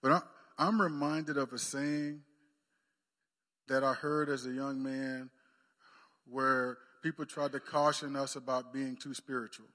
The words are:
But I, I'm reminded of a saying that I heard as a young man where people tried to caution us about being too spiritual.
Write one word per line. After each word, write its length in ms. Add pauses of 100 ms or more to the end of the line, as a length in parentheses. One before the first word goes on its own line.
But 100
I, 80 (400)
I'm 200
reminded 580
of 160
a 40
saying 640 (1500)
that 160
I 100
heard 360
as 160
a 60
young 320
man 480 (1000)
where 480 (240)
people 240
tried 280
to 60
caution 560
us 200
about 380
being 220
too 200
spiritual. 600